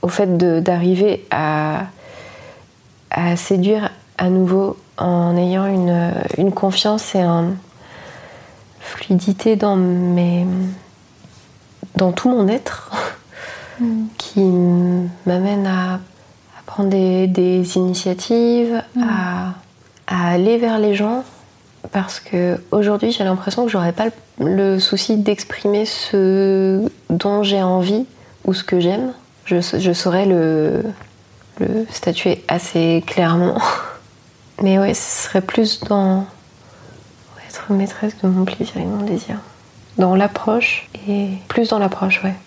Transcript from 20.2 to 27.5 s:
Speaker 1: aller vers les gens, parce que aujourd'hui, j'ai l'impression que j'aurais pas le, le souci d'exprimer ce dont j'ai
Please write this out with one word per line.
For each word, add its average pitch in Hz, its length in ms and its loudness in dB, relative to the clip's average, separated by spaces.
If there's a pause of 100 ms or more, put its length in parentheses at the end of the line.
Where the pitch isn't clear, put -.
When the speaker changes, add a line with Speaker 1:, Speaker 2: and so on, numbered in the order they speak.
Speaker 1:
aller 190 280 4
vers 226 220 0
les 208 160 2
gens, 220 300 -2 (680)
parce - 300 -4
que 180 360 0 (140)
aujourd'hui, 208 400 2
j'ai 208 140 -2
l'impression 190 400 0
que 233 40 0
j'aurais 180 220 0
pas 208 140 -2
le, 226 60 -2 (440)
le 196 240 2
souci 202 380 0
d'exprimer 208 680 0
ce 190 1040 2 (200)
dont 202 340 0
j'ai 196 180 2